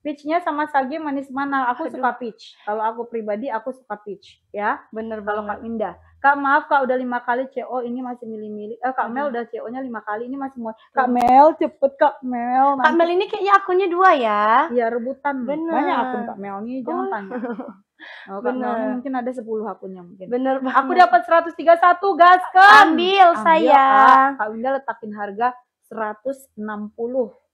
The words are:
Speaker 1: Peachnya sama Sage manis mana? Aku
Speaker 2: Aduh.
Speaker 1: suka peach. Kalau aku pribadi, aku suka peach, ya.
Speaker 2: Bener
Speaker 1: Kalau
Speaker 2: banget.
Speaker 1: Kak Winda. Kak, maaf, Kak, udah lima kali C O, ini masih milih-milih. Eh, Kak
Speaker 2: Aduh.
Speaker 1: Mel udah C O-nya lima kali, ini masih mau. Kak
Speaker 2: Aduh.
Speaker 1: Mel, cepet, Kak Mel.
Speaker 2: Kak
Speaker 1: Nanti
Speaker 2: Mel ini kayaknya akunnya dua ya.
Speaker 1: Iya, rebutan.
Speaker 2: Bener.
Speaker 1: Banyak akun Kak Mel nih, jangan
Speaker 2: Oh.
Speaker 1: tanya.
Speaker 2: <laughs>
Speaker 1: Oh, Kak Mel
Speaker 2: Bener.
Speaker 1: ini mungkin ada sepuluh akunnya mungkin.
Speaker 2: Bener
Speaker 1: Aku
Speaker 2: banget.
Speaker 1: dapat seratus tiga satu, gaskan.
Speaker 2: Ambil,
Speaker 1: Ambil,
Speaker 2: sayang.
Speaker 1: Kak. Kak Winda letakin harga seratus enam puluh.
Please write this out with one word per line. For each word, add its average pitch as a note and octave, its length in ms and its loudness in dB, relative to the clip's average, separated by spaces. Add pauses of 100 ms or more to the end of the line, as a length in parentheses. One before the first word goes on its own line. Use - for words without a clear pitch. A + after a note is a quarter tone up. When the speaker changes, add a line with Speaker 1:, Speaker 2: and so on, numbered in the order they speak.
Speaker 1:
Peachnya D4+ 400 -4
sama D4+ 240 -4
Sage C#4+ 320 -4
manis C#4 320 -8
mana? C4+ 480 -4
Aku D#4+ 80 -8
Speaker 2:
Aduh. B3+ 160 -10
Speaker 1:
suka B3 160 -2
peach. - 480 -14
Kalau G#3+ 160 -6
aku A#3 240 -6
pribadi, A3+ 480 -8
aku A3+ 160 -8
suka G#3+ 320 -12
peach, - 480 -18
ya. G#3+ 400 -4
Speaker 2:
Bener A3 320 -10
Speaker 1:
Kalau G#3 240 -6
Speaker 2:
banget. G#3 80 -8
Speaker 1:
Kak - 80 -10
Winda. A3+ 300 -6 (340)
Kak, C#4 160 4
maaf, C#4+ 320 2
Kak, C4+ 160 2
udah B3+ 80 0
lima B3 240 -4
kali B3 320 -4
C B3 80 -10
O, A#3+ 240 -8
ini A#3+ 160 -8
masih B3 240 -12
milih-milih. G#3+ 560 -12
Eh, C4 160 -4
Kak A#3 100 -4
Speaker 2:
Aduh. A3+ 60 -10
Speaker 1:
Mel C#4 160 -4
udah A#3 160 -6
C A3+ 160 -14
O-nya B3+ 240 -10
lima A#3 160 -10
kali, G#3+ 240 -8
ini C4+ 160 -12
masih C4+ 240 -10
mau. A3 80 -10
Kak - 320 -6
Speaker 2:
Aduh. B3 160 0
Speaker 1:
Mel, B3+ 260 6 (140)
cepet, C#4 400 -2
Kak C#4+ 240 2
Mel. B3+ 560 0
Speaker 2:
Kak - 0 -
Speaker 1:
Nanti D#4 160 2
Speaker 2:
Mel E4+ 160 4
ini F#4 160 0
kayaknya G4+ 320 0
akunnya F#4+ 320 0
dua F4+ 240 6
ya. G#3+ 280 0 (280)
Speaker 1:
Iya, A#3+ 160 0
rebutan. B3 460 -6 (100)
Speaker 2:
Bener. D#4+ 320 -4
Speaker 1:
Banyak D4 240 0
akun B3+ 220 -4 (100)
Kak G3 80 -14
Mel G3 240 -10
nih, B3 160 -8
jangan E4+ 240 -6
Speaker 2:
Oh. F#4+ 80 -6
Speaker 1:
tanya. A3 240 -10
Speaker 2:
<laughs> A3+ 480 -12 (480)
Speaker 1:
Oh, G3 80 -10
Kak B3 160 -4
Mel B3 160 -6
Speaker 2:
Bener. A3+ 80 -4
Speaker 1:
ini B3+ 160 -4
mungkin C4 240 -8
ada B3 160 -6
sepuluh A3 320 -8
akunnya F#3+ 320 -14
mungkin. F3+ 320 -14
Speaker 2:
Bener C4 320 -2
Speaker 1:
Aku C4 320 0
Speaker 2:
banget. F4+ 80 8
Speaker 1:
dapat F4 240 4
seratus E4+ 240 2
tiga E4 240 4
satu, F4+ 400 2
gaskan. F#4 800 8
Speaker 2:
Ambil, F4+ 400 4
Speaker 1:
Ambil, - 80 -6
Speaker 2:
sayang. C4+ 960 6
Speaker 1:
Kak. - 0 -
Kak G#3+ 80 -4
Winda A3+ 220 -6 (100)
letakin A3 320 -12
harga G#3 360 -4 (360)
seratus A3 720 -10
enam G#3 400 -10
puluh. A#3 400 -6 (180)